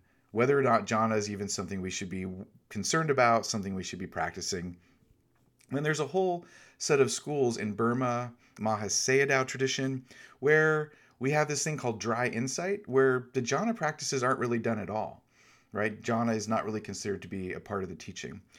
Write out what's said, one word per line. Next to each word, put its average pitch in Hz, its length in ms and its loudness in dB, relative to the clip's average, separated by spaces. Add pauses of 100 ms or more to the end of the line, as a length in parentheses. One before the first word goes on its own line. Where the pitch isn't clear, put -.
(320)
whether 127 260 4
or 135 60 4
not 113 220 4
jhana 110 320 2
is 104 120 0
even 101 180 -4
something 95 340 -6
we 92 80 -4
should 90 200 -6
be 92 160 -6 (440)
concerned 151 400 0
about, 117 360 4
something 98 280 -4
we 92 100 -4
should 90 160 -10
be 92 80 -8
practicing. 87 680 -6 (960)
And 143 140 -2
there's 151 140 0
a 143 80 0
whole 180 380 0 (320)
set 147 220 4
of 120 120 6
schools 135 460 0
in 104 160 -2
Burma, 120 580 0 (280)
Mahayana 131 840 2
tradition, 131 580 -2 (360)
where 156 520 4 (280)
we 131 120 0
have 151 160 2
this 147 160 -2
thing 156 140 -2
called 120 220 -4
dry 113 280 0
insight, 170 600 -4
where 131 460 4
the 131 80 0
jhana 170 340 0
practices 147 480 -2
aren't 127 160 2
really 120 200 0
done 113 200 0
at 92 100 -6
all, 104 340 -4 (480)
right? 104 300 -2
Jhana 117 340 0
is 104 120 -4
not 110 180 0
really 107 160 -4
considered 98 420 -6
to 90 40 -14
be 92 260 -6
a - 60 -8
part 98 240 -4
of 90 60 -6
the 90 60 -12
teaching. - 460 -12 (180)